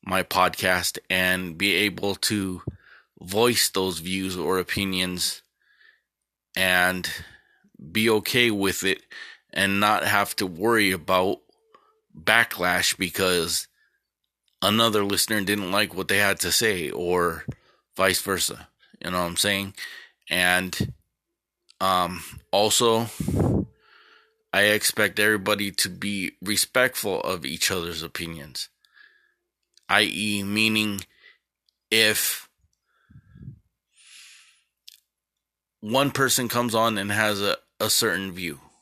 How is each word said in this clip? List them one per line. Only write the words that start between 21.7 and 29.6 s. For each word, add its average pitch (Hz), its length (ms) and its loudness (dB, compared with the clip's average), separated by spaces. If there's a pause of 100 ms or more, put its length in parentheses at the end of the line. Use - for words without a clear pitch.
um, 90 420 0 (300)
also, 113 540 4 (1500)
I 98 120 4
expect 104 540 2
everybody 104 520 2
to - 180 -2
be 95 440 -6 (100)
respectful 104 800 0
of 80 240 -4
each 78 240 -2
other's 85 320 -6
opinions, 80 680 -10 (1200)